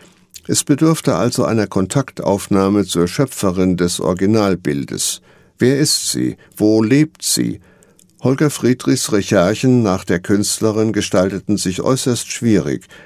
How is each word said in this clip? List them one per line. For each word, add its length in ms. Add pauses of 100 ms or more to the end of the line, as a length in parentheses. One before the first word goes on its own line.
(480)
Es 140
bedurfte 540
also 280
einer 220
Kontaktaufnahme 1160
zur 240
Schöpferin 680
des 220
Originalbildes. 1200 (360)
Wer 220
ist 320
sie? 240 (200)
Wo 280
lebt 400
sie? 340 (640)
Holger 280
Friedrichs 600
Recherchen 720
nach 220
der 160
Künstlerin 720
gestalteten 640
sich 260
äußerst 480
schwierig, 540 (220)